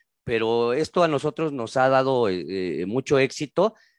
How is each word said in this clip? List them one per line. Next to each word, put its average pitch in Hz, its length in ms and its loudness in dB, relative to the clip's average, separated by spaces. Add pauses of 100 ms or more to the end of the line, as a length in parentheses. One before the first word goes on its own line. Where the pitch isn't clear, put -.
(240)
pero 117 480 0
esto 156 300 0
a 170 60 4
nosotros 151 440 -2
nos 120 240 -8
ha 131 120 4
dado, 131 400 2
eh, 90 540 -4
eh, 90 40 -4
mucho 131 320 0
éxito, 151 560 -2 (240)